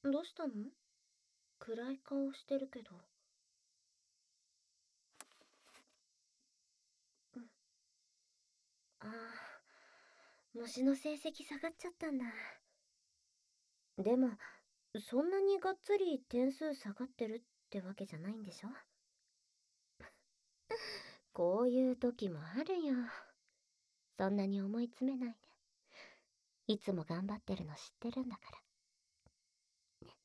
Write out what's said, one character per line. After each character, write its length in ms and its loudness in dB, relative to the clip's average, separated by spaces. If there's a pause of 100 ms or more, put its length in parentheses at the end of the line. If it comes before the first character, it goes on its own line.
(100)
ど 120 4
う 40 -8
し 80 -16
た 140 -2
の？ 60 -4 (1040)
暗 320 -4
い 80 -6
顔 320 0
し 160 -16
て 100 4
る 80 0
け 160 -14
ど。 80 -20 (4000)
う 20 -10
ん。 100 -14 (1500)
あ 40 -12 (1500)
ー、 40 -6
模 60 -4
試 160 -2
の 140 8
成 180 -2
績 300 -6
下 160 -8
が 80 -2
っ 100 -4
ち 80 -10
ゃ 40 -4
っ 60 -18
た 140 -4
ん 80 0
だ。 60 -2 (1700)
で 180 4
も、 200 4 (600)
そ 240 2
ん 80 4
な 100 4
に 200 6
が 100 0
っ 100 -2
つ 160 2
り 220 4 (100)
点 220 4
数 240 -2
下 180 -6
が 140 -6
っ 20 -12
て 200 -4
る 80 -4
っ 60 -8 (280)
て 100 -4
わ 140 -8
け 120 -8
じ 100 -10
ゃ 20 -8
な 100 -8
い 80 -6
ん 60 -10
で 80 -10
し 140 -14
ょ？ 40 -8 (1300)
<laughs> 120 -18 (1200)
こ 280 4
う 80 8
い 240 6
う 40 2
時 320 2
も 120 -2
あ 240 -2
る 200 2
よ。 120 4 (1200)
そ 100 2
ん 60 4
な 120 4
に 140 0
思 200 0
い 80 0
詰 240 0
め 40 -2
な 140 -2
い 80 -14 (1300)
で。 0 -
い 140 4
つ 120 0
も 120 0
頑 200 -2
張 120 -2
っ 40 -10
て 140 -2
る 120 -4
の 100 -10
知 20 -14
っ 40 -14 (180)
て 100 -4
る 120 -2
ん 60 -2
だ 80 -8
か 140 -20 (1500)
ら。 60 -18
ね。 160 -20